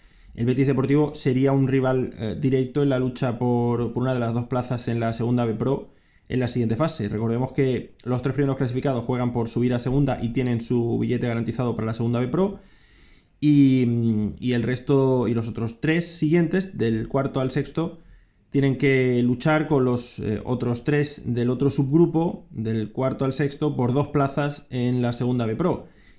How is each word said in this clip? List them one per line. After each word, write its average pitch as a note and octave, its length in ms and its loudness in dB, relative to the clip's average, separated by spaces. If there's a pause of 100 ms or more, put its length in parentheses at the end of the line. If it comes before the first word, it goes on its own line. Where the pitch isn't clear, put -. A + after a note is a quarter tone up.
(360)
el A#2 100 -2
Betis B2+ 220 2
Deportivo C#3 480 2
sería C3 360 2
un C#3 160 4
rival, C3 500 0
eh, G#2 220 -4
directo C3 440 0
en C#3+ 60 2
la B2+ 100 2
lucha B2+ 400 -2
por, A#2+ 520 0
por A#2+ 120 -2
una C3 100 0
de B2 60 -2
las A2+ 140 -2
dos A#2+ 120 -2
plazas B2 420 -4
en A#2 120 -2
la A#2 120 0
segunda A#2+ 320 0
B A2+ 120 0
Pro B2 340 -2 (380)
en B2+ 120 -2
la A#2+ 80 0
siguiente A2+ 280 0
fase. A#2+ 340 -2
Recordemos A#2 440 -2
que C3 500 -2
los B2 180 -2
tres C3 140 -2
primeros C#3 220 0
clasificados B2+ 460 -2
juegan B2 300 -2
por A#2 140 -2
subir B2 260 0
a A#2+ 60 0
segunda C3+ 420 0
y A#2 80 -2
tienen A#2+ 320 -2
su A#2 380 0
billete A#2 280 -2
garantizado A#2 480 -2
para A2+ 120 -4
la A2+ 80 -4
segunda A#2 240 0
B B2 80 -2
Pro, F#3 320 -2 (800)
y, A#2+ 1000 4
y B2 140 -2
el A#2+ 80 2
resto, B2+ 680 2
y A#2+ 60 0
los A2+ 140 -2
otros A2+ 340 -6
tres D#3+ 240 0
siguientes, E3+ 720 0
del A2+ 300 0
cuarto C3+ 320 -2
al C3 100 0
sexto, D#3 480 -4 (540)
tienen D3 260 2
que C3 460 4
luchar D3 440 2
con C3+ 180 4
los, B2 340 -2
eh, G#2 240 -2
otros A#2+ 400 -4
tres C#3+ 500 -2
del A#2+ 160 0
otro B2+ 220 2
subgrupo, D#3+ 800 2
del A2 400 -4
cuarto C3 340 -2
al C3 80 0
sexto, C#3+ 420 -2
por B2 180 0
dos C#3+ 160 0
plazas C#3+ 600 -2
en B2 320 0
la A#2+ 120 0
segunda B2 340 -2
B A2 80 -2
Pro, D#3+ 320 -2 (320)